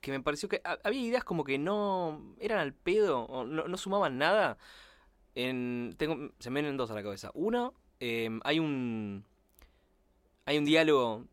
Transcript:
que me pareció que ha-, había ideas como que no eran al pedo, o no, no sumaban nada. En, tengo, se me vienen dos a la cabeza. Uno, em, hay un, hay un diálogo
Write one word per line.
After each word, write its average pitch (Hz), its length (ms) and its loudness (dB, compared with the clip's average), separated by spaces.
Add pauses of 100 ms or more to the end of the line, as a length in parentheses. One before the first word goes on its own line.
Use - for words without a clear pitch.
que 135 100 -8
me 135 100 -2
pareció 147 280 -2
que - 160 0
ha-, 170 180 -4
había 247 180 0
ideas 240 220 0
como 160 220 -2
que 135 140 0
no 180 800 -2
eran 208 200 0
al 139 140 -2
pedo, 175 520 2
o 127 200 -6
no, 156 220 -4
no 180 100 -4
sumaban 190 400 0
nada. 165 400 4 (760)
En, 123 640 -2
tengo, 151 420 -4
se 123 100 -10
me 139 120 0
vienen 143 160 -2
dos 117 140 -2
a 107 40 -6
la 104 80 -6
cabeza. 98 300 -8
Uno, 240 400 0 (260)
em, 113 440 -2
hay 156 160 2
un, 117 680 -2 (1200)
hay 147 120 2
un 147 80 2
diálogo 143 680 4